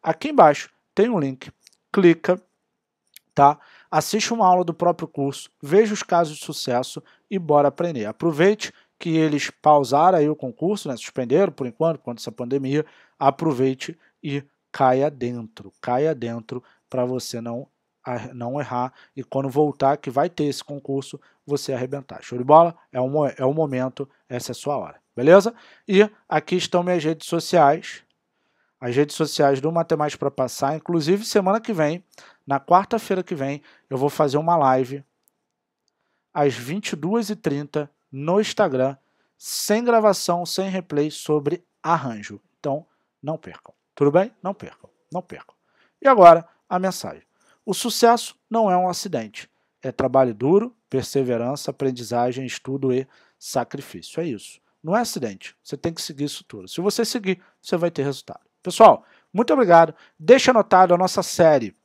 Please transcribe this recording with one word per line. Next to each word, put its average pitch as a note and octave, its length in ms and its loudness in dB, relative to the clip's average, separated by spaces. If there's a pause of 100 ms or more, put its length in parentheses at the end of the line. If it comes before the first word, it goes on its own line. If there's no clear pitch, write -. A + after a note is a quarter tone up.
Aqui D#3+ 280 -4
embaixo F3 400 4 (240)
tem A3 160 2
um G#3 100 -2
link. C3+ 320 -6 (420)
Clica, F3+ 480 4 (920)
tá? D3 260 6 (300)
Assiste G3+ 440 -2
uma A3 140 2
aula F3+ 160 4
do E3 100 -4
próprio E3+ 340 -2
curso, C#3 420 -8 (120)
veja G#3 320 2
os - 80 -8
casos E3+ 360 -2
de - 60 -16
sucesso C3 600 -6 (260)
e F#3+ 80 -6
bora D3 300 2
aprender. C#3 380 -4
Aproveite E3 680 -2 (240)
que D#3+ 200 -4
eles D3 320 -2
pausaram D3+ 680 4
aí D3+ 120 2
o D3+ 60 -2
concurso, E3 520 -6
né? B2+ 80 -8
Suspenderam C#3+ 560 -2
por C3 160 -10
enquanto, D#3+ 300 -2
por - 80 -20
conta A#2+ 140 -12
dessa - 120 -12
pandemia, C3+ 540 -4 (420)
aproveite C3+ 680 -2 (260)
e C#3+ 200 -8 (280)
caia C3+ 400 2
dentro, A#2+ 680 -10
caia C#3+ 360 -2
dentro A#2 480 -12 (260)
pra B2+ 160 -4
você B2 340 -8
não, A#2 280 -12 (360)
a-, B2 300 -10
não B2 260 -8
errar B2+ 320 -6 (240)
e C3+ 80 -12
quando C3+ 240 -6
voltar, C#3+ 500 0
que - 120 -12
vai C#3+ 180 0
ter D3 180 -6
esse C#3+ 180 -6
concurso, C#3 560 -10 (260)
você C#3+ 260 -6
arrebentar. C3 520 -8
Show B2 140 -10
de B2 60 -6
bola? E3 320 6 (160)
É C3 80 -6
o B2+ 80 -2
mo-, C#3+ 200 -2
é C3 180 -6
o C#3 80 0
momento, C3+ 560 -6 (180)
essa B2 240 -10
é - 20 -10
a - 20 -10
sua C#3+ 220 -8
hora, - 220 -12 (160)
beleza? F#3+ 380 6 (340)
E G#3 220 4 (180)
aqui D#3 280 -2
estão F3 260 -2
minhas F3 220 -2
redes D#3 240 -6
sociais, D#3+ 760 0 (760)
as B2 160 -6
redes D3 200 0
sociais C#3 460 0
do D#3+ 100 -2
Matemática D#3+ 460 -2
pra C#3 140 -4
Passar, C3+ 440 -4
inclusive E3+ 480 -2
semana G#3 380 0
que A3+ 120 -8
vem, D#3+ 300 -2 (440)
na C#3 120 -2
quarta-feira F#3+ 600 0
que F3+ 140 -10
vem, C#3 260 -8 (260)
eu C3 100 -8
vou C#3 120 0
fazer C#3+ 280 0
uma E3 200 0
live C3+ 480 0 (1300)
às C#3+ 220 0
vinte C#3 380 -8
e - 20 -6
duas G3 340 -4
e G#3+ 60 -6
trinta D3 520 -6 (240)
no D#3+ 300 0
Instagram, C#3 560 -2 (400)
sem - 460 -4
gravação, G3+ 600 2
sem F#3+ 240 -6
replay, D#3 420 -4
sobre D3+ 520 -4 (200)
arranjo. A#2 580 -4 (180)
Então, D3 260 -8 (360)
não D#3 160 -8
percam. - 360 -20 (200)
Tudo C#3+ 180 2
bem? F#3+ 200 2 (100)
Não F#3+ 120 -8
percam, - 360 -20 (220)
não F3 100 -8
percam. - 320 -20 (480)
E C#4 60 0
agora, E3+ 400 8 (200)
a F3+ 120 -4
mensagem. F3+ 440 -8 (400)
O G3+ 100 -6
sucesso A#3 600 2 (140)
não A3 220 0
é F3+ 40 2
um F#3 140 0
acidente. C3+ 600 -8 (320)
É C3 100 -8
trabalho B2+ 420 0
duro, F3+ 420 0 (140)
perseverança, B2 800 -4
aprendizagem, B2 760 -4
estudo C3 460 -6
e C3 160 -2 (300)
sacrifício. - 840 -10
É F3 60 -6
isso. - 340 -12 (240)
Não F3+ 140 -2
é B3 40 0
acidente. B2 600 -10
Você - 140 -14
tem E3+ 160 -6
que - 80 -14
seguir C#3+ 220 -10
isso - 200 -10
tudo. F#2 240 -20
Se - 140 -10
você G#3 240 -2
seguir, F#3+ 340 -6 (220)
você - 160 -4
vai E3+ 140 -2
ter C#3+ 120 -6
resultado. - 380 -10 (220)
Pessoal, F#3 400 6 (280)
muito A3 220 0
obrigado. E3+ 400 6 (260)
Deixa B3+ 320 6
anotado F#3 420 4
a F3 40 4
nossa F#3 240 -2
série D3 640 2